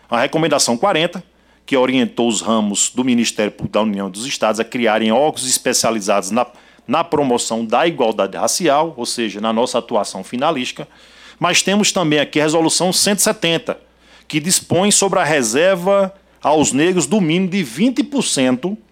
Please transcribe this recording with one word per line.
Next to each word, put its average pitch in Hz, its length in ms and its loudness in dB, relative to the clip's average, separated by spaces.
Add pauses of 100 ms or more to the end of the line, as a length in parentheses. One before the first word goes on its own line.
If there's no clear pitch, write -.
(100)
A 117 100 0
recomendação 160 560 0
quarenta, 175 480 0 (400)
que 135 120 0
orientou 127 500 2
os 107 140 0
ramos 104 520 0
do 127 120 -2
Ministério 117 480 0
Público - 220 -12
da 104 80 2
União 98 280 -2
dos 104 160 -10
Estados 110 320 -2
a 113 60 0
criarem 110 480 0
órgãos 135 360 0
especializados 107 840 0
na, 120 120 0 (440)
na 156 160 0
promoção 120 600 0
da 120 220 2
igualdade 110 500 0
racial, 151 600 0
ou 120 100 -6
seja, 104 340 -6
na 113 120 -2
nossa 120 260 0
atuação 101 460 -4
finalística. 143 640 -4 (500)
Mas 170 240 0
temos 196 300 2
também 151 260 2
aqui 143 220 0
a - 20 4
resolução 160 500 2
cento 202 280 0
e - 20 2
setenta, 165 580 -2 (460)
que 151 140 -2
dispõe 175 500 0
sobre 196 300 2
a 170 40 2
reserva 175 880 2 (300)
aos 147 300 2
negros 160 340 2
do 202 140 2
mínimo 175 300 0
de 190 120 -2
vinte 185 400 0
por 262 200 -2
cento 131 540 0 (160)